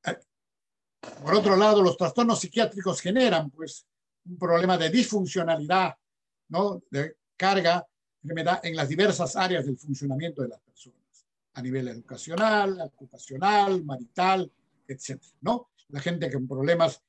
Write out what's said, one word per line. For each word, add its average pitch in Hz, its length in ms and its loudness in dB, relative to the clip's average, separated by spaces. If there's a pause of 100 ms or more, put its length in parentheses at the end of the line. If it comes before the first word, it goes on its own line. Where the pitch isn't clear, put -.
Eh, - 120 -4 (1040)
por 156 100 0
otro 196 240 4
lado, 208 240 6
los 175 160 4
trastornos 226 420 2
psiquiátricos 196 640 -2
generan, 185 480 2
pues, 156 380 -16 (380)
un 180 120 -14
problema 175 400 2
de 160 140 0
disfuncionalidad, 175 1040 0 (540)
¿no? 180 420 -2
De 143 260 -4 (180)
carga, 180 500 2 (380)
enfermedad 165 420 -2
en 165 100 -6
las 147 140 -2
diversas 170 460 0
áreas 180 300 -2
del 135 120 -4
funcionamiento 139 640 -6
de 120 80 -6
las - 120 -18
personas, - 640 -20 (280)
a 127 80 -14
nivel 127 280 -4
educacional, 185 920 -2
ocupacional, 185 1000 -2
marital, 175 680 -2 (360)
etcétera, - 540 -14
¿no? 240 300 -4 (180)
La 143 100 -10
gente 175 320 -4
con 131 160 -6
problemas 160 600 0